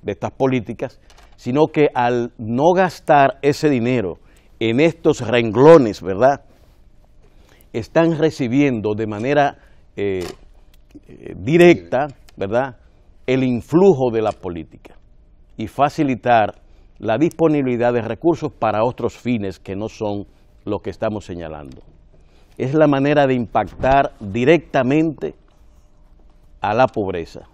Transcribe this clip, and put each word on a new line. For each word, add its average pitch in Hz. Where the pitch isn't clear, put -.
de 104
estas 104
políticas, 131
sino 143
que 147
al 123
no 123
gastar 156
ese 147
dinero 117
en 113
estos 156
renglones, 120
¿verdad? 107
Están 160
recibiendo 127
de 107
manera, 135
eh, 98
eh, -
directa, 131
¿verdad?, 113
el 131
influjo 131
de 110
la 107
política -
y 110
facilitar 123
la 110
disponibilidad 139
de 120
recursos 135
para 110
otros 117
fines 104
que -
no 107
son 101
los 101
que 101
estamos 107
señalando. 78
Es 131
la 156
manera 143
de 131
impactar 127
directamente 135
a 104
la 127
pobreza. 95